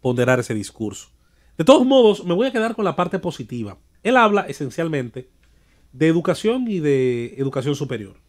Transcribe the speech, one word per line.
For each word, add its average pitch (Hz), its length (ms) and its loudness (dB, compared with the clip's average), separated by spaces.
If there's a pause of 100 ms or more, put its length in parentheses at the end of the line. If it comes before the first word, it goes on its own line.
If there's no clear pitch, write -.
ponderar 123 380 2
ese 120 140 -6
discurso. 104 560 -8 (480)
De 170 60 -2
todos 254 240 8
modos, 226 380 4
me 175 100 0
voy 233 120 0
a 262 40 -4
quedar 226 240 -2
con 220 100 -4
la 170 100 -2
parte 180 240 -4
positiva. 120 600 -10 (240)
Él 247 140 2
habla 208 240 4
esencialmente 135 880 -6 (640)
de 143 140 2
educación 185 600 0
y 202 120 -2
de 127 580 0
educación 135 380 -2
superior 120 420 -8 (120)